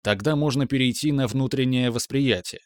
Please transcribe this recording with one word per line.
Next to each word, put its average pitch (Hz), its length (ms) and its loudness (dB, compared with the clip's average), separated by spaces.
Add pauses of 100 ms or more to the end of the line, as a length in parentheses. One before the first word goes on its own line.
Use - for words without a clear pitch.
тогда 104 340 0
можно 139 320 0
перейти 131 460 0
на 135 140 2
внутреннее 127 640 0
восприятие. 117 760 -2